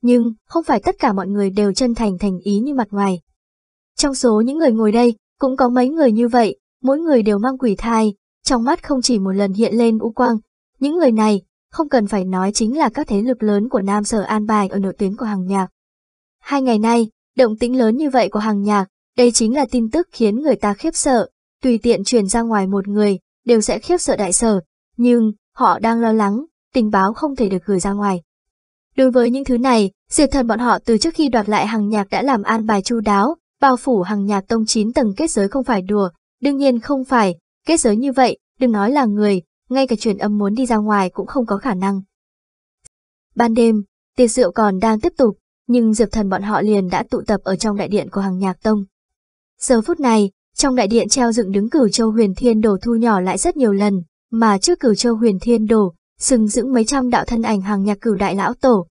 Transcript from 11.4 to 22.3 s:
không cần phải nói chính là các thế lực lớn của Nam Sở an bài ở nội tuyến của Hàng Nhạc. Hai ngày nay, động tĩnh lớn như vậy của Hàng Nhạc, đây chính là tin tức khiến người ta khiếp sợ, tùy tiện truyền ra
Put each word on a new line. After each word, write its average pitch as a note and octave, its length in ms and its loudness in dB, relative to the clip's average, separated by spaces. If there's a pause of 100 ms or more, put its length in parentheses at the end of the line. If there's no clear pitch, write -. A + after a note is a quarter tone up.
không D#4 180 -4
cần A3 180 0
phải G3 180 -4
nói F#3 280 -2
chính A#3 240 -2
là D4 120 2
các D4 180 -6
thế G3+ 140 -2
lực B3 220 -2
lớn G#3 260 0
của A3+ 120 0
Nam G3+ 220 -2
Sở G#3 180 -2
an G#3+ 240 -4
bài G#3 220 0
ở G3 120 -4
nội F#3+ 180 -4
tuyến G3 180 -2
của B3 100 -10
Hàng G3+ 200 -4
Nhạc. F#3+ 220 -2 (720)
Hai C#4 200 -2
ngày A#3+ 180 2
nay, A3+ 300 2 (280)
động A3+ 200 4
tĩnh B3 200 -2
lớn A3+ 200 2
như D4+ 120 -2
vậy B3 200 2
của G#3+ 100 -4
Hàng G#3 220 -2
Nhạc, G3+ 260 0 (300)
đây B3 140 4
chính A3+ 240 0
là C#4+ 160 0
tin A3+ 200 -2
tức E4+ 200 -2
khiến A3 300 0
người D4+ 140 2
ta G#3 180 -2
khiếp D#4+ 220 -6
sợ, B3 340 0 (320)
tùy B3 160 2
tiện G3 260 0
truyền G#3 240 0
ra A#3 140 -2